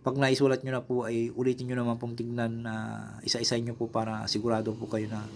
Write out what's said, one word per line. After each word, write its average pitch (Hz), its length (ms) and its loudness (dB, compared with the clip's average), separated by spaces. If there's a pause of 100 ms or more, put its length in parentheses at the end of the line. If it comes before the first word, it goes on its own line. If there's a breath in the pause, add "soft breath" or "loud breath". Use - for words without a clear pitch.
pag 135 160 0
naisulat 135 460 4
nyo 131 160 -2
na 127 80 -6
po 123 160 2
ay 117 320 0
ulitin 127 340 0
nyo 123 140 0
naman 117 160 0
pong 120 160 -4
tignan 117 500 -2
na 113 100 -4 (520)
isa-isa 117 320 2
nyo 117 160 -2
po 113 160 -2
para 110 400 0
sigurado 110 420 2
po 110 160 -6
kayo 110 240 -2
na 107 240 -6